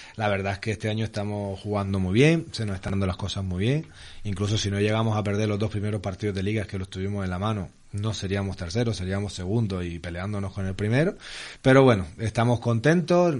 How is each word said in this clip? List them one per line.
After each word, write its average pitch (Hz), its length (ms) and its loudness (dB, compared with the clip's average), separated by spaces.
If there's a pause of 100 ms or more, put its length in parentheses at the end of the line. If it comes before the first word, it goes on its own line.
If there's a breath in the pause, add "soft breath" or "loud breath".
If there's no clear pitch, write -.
(140 loud breath)
la 107 140 0
verdad 98 260 0
es - 60 -6
que 113 100 -2
este 107 180 -2
año 110 160 0
estamos 104 540 -4
jugando 101 400 0
muy 92 160 2
bien, 160 380 6
se 113 120 -4
nos 98 120 -4
están 98 160 -6
dando 98 140 0
las 87 100 -2
cosas 98 260 -6
muy 92 220 -2
bien. 147 220 0 (360 loud breath)
Incluso 101 340 -2
si 101 140 0
no 101 80 0
llegamos 107 380 2
a 104 80 0
perder 104 240 0
los 104 100 0
dos 104 120 -2
primeros 104 300 -4
partidos 98 360 -4
de 95 80 -2
liga, 107 180 0
es 95 60 -8
que 101 100 -6
los 95 100 -6
tuvimos 98 360 -4
en 92 60 -2
la 87 100 -2
mano, 104 280 -2 (240)
no 101 220 -2
seríamos 98 420 -2
terceros, 101 400 -2
seríamos 95 360 -4
segundos 95 520 -2
y 85 140 -6
peleándonos 92 540 -6
con 95 140 -6
el 95 80 -4
primero. 127 420 2 (440 loud breath)
Pero 135 220 8
bueno, 107 240 6 (120)
estamos 117 420 2
contentos, 165 800 4